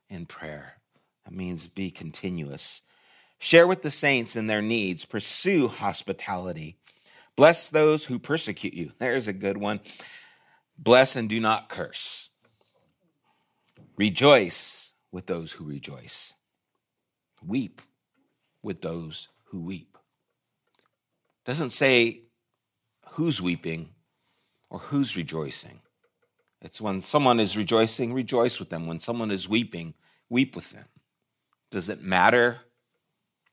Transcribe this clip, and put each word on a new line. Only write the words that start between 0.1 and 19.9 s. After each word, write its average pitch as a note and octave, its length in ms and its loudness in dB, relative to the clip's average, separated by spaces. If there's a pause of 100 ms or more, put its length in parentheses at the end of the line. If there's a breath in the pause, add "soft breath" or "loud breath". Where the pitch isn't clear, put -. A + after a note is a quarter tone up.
prayer. D2+ 480 -16 (500)
That F2 100 -20
means F2+ 320 -8
be F#2+ 240 -8
continuous. D#2 920 -8 (580 soft breath)
Share E3+ 260 8
with F#3 160 0
the D3+ 80 -6
saints C3 460 -2
in A2 100 -2
their G#2+ 160 0
needs. G#2+ 420 -2
Pursue D3+ 640 0
hospitality. F#2 1080 -8 (580 soft breath)
Bless D#3+ 340 6
those D3+ 360 6
who B2 160 -6
persecute B2+ 540 -6
you. E2 240 -8
There's B2 280 -2
a G#2 60 -4
good G2 240 -4
one. G#2 240 -4 (960 loud breath)
Bless B2+ 380 6
and A#2 120 -4
do A2 120 -2
not A2 280 0
curse. - 640 -10 (1700)
Rejoice G#2+ 920 4 (220)
with F2+ 160 -12
those E2 260 -6
who - 120 -16
rejoice. C#2 720 -12 (1120)
Weep G2+ 360 -6 (840)
with F#2+ 200 -8
those E2 460 -10 (160)
who F#2 160 -12
weep. E2+ 360 -12 (1500)